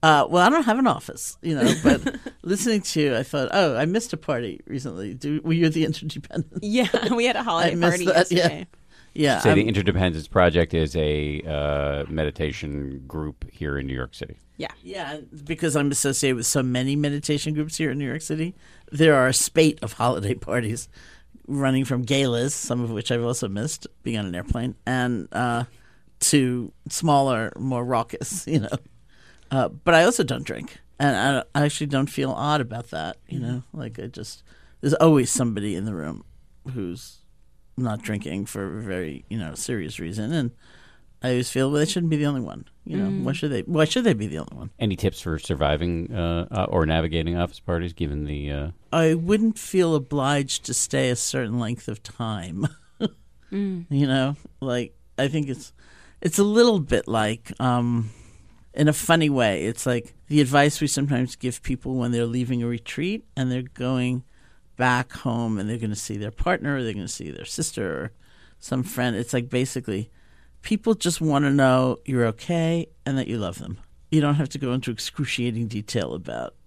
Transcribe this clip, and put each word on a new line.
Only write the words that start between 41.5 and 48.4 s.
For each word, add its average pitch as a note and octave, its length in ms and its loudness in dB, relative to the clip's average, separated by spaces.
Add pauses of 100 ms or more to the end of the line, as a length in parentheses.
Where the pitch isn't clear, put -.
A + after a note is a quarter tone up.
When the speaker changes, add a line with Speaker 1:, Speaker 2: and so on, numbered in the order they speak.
Speaker 1:
feel, C3 220 0
well, D3 80 2
they D#3 80 2
shouldn't E3+ 240 0
be D3+ 60 2
the D3 100 2
only C#3 140 -2
one, - 240 -10 (200)
you F3+ 120 -6
know. G3 120 0
Speaker 2:
Mm. G3 140 -2
Speaker 1:
Why C3 80 -2
should D3 200 -2
they? A#2 100 -2
Why D#3+ 240 2
should B3 180 0
they G#3+ 100 6
be G#2+ 140 -2
the D2+ 100 -6
only - 180 -10
one? A#1+ 220 -12
Speaker 3:
Any G#2 180 0
tips - 240 0
for D#2 200 -4
surviving, D#2+ 760 0
uh, E2+ 380 -2
uh, - 140 0
or E2 200 2
navigating D#2+ 500 0
office F2 240 -2
parties, E2+ 340 -4
given D2 320 -4
the, D2 260 -6